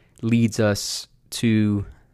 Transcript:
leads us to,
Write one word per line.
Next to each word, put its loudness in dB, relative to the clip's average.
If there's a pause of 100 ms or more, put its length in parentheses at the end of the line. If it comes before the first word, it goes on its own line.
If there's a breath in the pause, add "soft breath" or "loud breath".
(200 soft breath)
leads 2
us -2 (220)
to, 0 (300 soft breath)